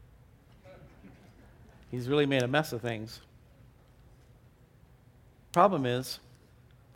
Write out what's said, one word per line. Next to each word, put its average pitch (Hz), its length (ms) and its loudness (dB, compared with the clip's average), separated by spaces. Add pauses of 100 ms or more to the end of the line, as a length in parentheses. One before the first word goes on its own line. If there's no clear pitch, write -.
(1900)
He's 123 180 -6
really 147 180 2
made 139 160 4
a 120 60 0
mess 151 240 0
of 113 80 -6
things." 113 400 -8 (2250)
Problem 175 340 4
is, 123 320 -4 (760)